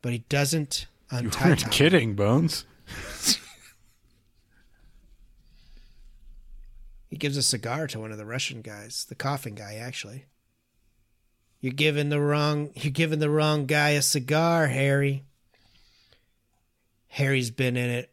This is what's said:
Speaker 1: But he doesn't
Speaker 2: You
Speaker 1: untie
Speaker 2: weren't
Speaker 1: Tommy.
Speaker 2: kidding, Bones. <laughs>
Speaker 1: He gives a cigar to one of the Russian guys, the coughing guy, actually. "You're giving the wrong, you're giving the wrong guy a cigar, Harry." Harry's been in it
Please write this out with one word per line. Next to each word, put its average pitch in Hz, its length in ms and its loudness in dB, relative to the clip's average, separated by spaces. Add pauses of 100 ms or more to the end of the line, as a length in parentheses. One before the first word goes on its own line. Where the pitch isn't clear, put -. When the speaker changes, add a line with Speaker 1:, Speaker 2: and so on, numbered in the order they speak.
Speaker 1:
But 123 100 -4
he 120 80 -4 (100)
doesn't 143 580 0 (240)
Speaker 2:
You 127 80 -6
Speaker 1:
untie 120 300 2
Speaker 2:
weren't 165 120 6
Speaker 1:
Tommy. - 120 -2
Speaker 2:
kidding, 139 420 6
Bones. 123 500 4 (220)
<laughs> - 520 -4 (3750)
Speaker 1:
He 147 60 -10
gives 143 200 -4
a 139 60 -2
cigar 127 440 -2
to - 120 -8
one 110 120 -10
of 107 80 -12
the 104 60 -12
Russian 123 360 -6
guys, 107 480 -12
the 113 60 -14
coughing 135 400 -6
guy, 107 260 -14
actually. 127 440 -12 (1300)
"You're 131 140 -4
giving 147 360 2
the 147 120 0
wrong, 147 540 0
you're 147 160 -4
giving 156 260 0
the 151 140 2
wrong 151 340 2
guy 151 240 2
a 147 140 2
cigar, 156 640 2
Harry." 139 580 2 (1800)
Harry's 135 420 0
been 123 260 0
in 123 140 0
it 120 240 -4